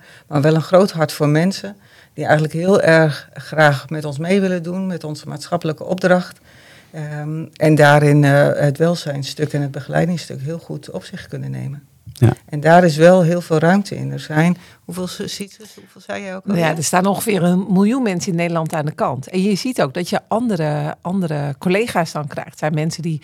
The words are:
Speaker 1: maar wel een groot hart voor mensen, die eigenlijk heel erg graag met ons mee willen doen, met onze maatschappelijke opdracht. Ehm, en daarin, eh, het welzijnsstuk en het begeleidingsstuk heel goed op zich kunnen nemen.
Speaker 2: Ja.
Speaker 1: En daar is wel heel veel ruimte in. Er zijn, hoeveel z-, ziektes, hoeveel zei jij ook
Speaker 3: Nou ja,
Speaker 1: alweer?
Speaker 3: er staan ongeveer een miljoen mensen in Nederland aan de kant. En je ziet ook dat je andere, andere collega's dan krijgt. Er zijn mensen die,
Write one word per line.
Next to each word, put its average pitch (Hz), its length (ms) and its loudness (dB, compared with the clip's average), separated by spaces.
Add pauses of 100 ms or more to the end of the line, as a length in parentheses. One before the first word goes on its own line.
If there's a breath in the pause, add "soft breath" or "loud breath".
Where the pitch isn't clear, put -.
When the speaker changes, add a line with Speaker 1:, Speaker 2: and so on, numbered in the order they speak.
(280 loud breath)
Speaker 1:
maar 147 140 0
wel 156 140 4
een 160 60 2
groot 185 300 4
hart 156 200 -2
voor 147 180 0
mensen, 185 460 0 (380 soft breath)
die 147 100 -8
eigenlijk 151 300 0
heel 180 280 2
erg 160 520 2
graag 147 560 0
met 156 160 -8
ons 143 120 -8
mee 180 240 0
willen 180 220 -2
doen, 185 240 -6
met 175 160 -8
onze 151 240 -10
maatschappelijke 156 560 -6
opdracht. 180 560 0 (520 loud breath)
Ehm, 151 540 -8 (100)
en 156 200 4
daarin, 147 480 6
eh, 143 300 4
het 143 240 0
welzijnsstuk 151 760 -2
en 147 80 -2
het 139 100 -6
begeleidingsstuk 147 680 -4
heel 160 180 -8
goed 151 320 -14
op - 120 -10
zich - 240 -14
kunnen 67 240 -10
nemen. - 320 -10 (300)
Speaker 2:
Ja. - 200 4 (120)
Speaker 1:
En 147 140 -8
daar 165 240 8
is 160 120 2
wel 180 260 8
heel 170 200 2
veel 165 160 0
ruimte 180 380 2
in. 135 160 -8
Er 139 80 -8
zijn, 156 380 0 (260 loud breath)
hoeveel 180 240 -10
z-, - 180 -12
ziektes, 202 500 -14
hoeveel 196 260 -20
zei 202 220 -10
jij 190 120 -10
ook 190 100 -14
Speaker 3:
Nou 196 120 -2
ja, 170 60 0
Speaker 1:
alweer? 160 140 -2
Speaker 3:
er 156 80 -4
staan 180 200 0
ongeveer 196 380 0
een 180 260 2
miljoen 208 340 2
mensen 190 280 -2
in 165 60 0
Nederland 170 360 -2
aan 151 120 -2
de 151 60 -4
kant. 135 360 -4
En 185 140 -4
je 202 140 2
ziet - 260 -2
ook 139 120 -2
dat 175 160 -6
je 202 180 -2
andere, 160 720 -2
andere 160 580 -4
collega's 185 520 0
dan 151 160 -6
krijgt. 165 240 -12
Er - 60 -20
zijn 156 160 -4
mensen 160 280 -4
die, 156 220 -6